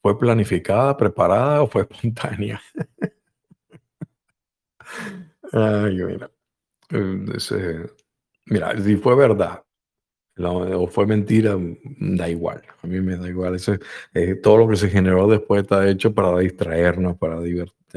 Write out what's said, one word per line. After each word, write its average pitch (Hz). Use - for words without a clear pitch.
¿Fue 101
planificada, 113
preparada 117
o 127
fue 101
espontánea?" 107
<laughs> -
Ay, 104
mira. 92
Eh, 98
ese, 87
mira, -
si 104
fue 123
verdad, 101
la, 87
o 90
fue 101
mentira, 107
mm, 92
da 87
igual. 85
A 85
mí 92
me 92
da 90
igual. 90
Eso, 95
eh, 87
todo 107
lo 113
que 107
se 98
generó 92
después 104
está 98
hecho 98
para 90
distraernos, 87
para 82
divert-, 87